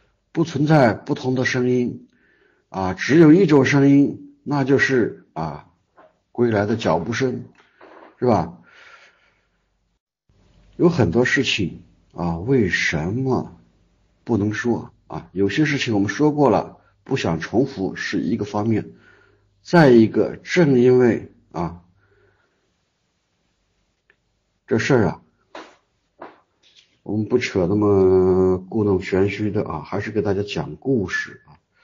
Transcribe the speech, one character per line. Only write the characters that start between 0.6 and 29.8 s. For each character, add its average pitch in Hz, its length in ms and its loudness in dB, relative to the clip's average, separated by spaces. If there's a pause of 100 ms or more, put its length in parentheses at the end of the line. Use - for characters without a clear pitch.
在 143 280 4
不 - 200 -8
同 127 220 -6
的 127 100 -2
声 123 240 -2
音 123 380 -4 (600)
啊， 92 260 -4
只 147 240 2
有 156 120 8
一 190 140 6
种 147 180 4
声 139 260 4
音， - 540 0
那 143 200 -4
就 127 160 2
是 - 540 -2
啊， 80 360 -12 (640)
归 120 180 0
来 104 160 0
的 110 100 -2
脚 95 220 -2
步 85 160 -6
声， 120 300 -4 (760)
是 127 80 -4
吧？ 98 320 0 (2250)
有 175 120 2
很 113 220 0
多 117 120 2
事 127 200 0
情 85 400 -6 (300)
啊， 85 260 -6
为 117 280 0
什 82 460 -4
么 123 460 -4 (640)
不 117 120 -2
能 104 160 0
说 107 400 -4 (160)
啊？ - 240 -14
有 98 160 -2
些 156 160 0
事 143 140 -2
情 123 160 -4
我 101 60 0
们 104 100 0
说 151 220 0
过 147 180 2
了， - 280 -2 (260)
不 - 120 -6
想 82 240 -4
重 123 280 -2
复 - 280 -8
是 - 260 -6
一 110 140 -4
个 104 100 -6
方 107 220 -6
面， 107 240 -4 (720)
再 160 300 4
一 113 160 6
个， 85 300 -4
正 139 420 2
因 127 180 6
为 120 340 0 (200)
啊， 87 320 -8 (2750)
这 113 140 0
事 139 160 0
儿 110 100 4
啊， 80 160 -6 (1800)
我 98 120 -8
们 107 120 -4
不 123 100 0
扯 95 300 -2
那 101 80 0
么 92 800 4
故 107 260 -6
弄 98 160 0
玄 98 300 -2
虚 104 220 -6
的 104 120 -4
啊， 80 180 -10